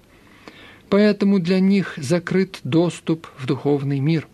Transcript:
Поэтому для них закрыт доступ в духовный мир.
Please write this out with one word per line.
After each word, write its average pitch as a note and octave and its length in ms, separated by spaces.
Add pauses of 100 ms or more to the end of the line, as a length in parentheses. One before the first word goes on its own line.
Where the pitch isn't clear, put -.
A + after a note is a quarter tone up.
(880)
Поэтому G3+ 520
для F#3 180
них F#3+ 380
закрыт F3 680
доступ D#3+ 640 (100)
в C3 100
духовный C#3+ 520
мир. D3 360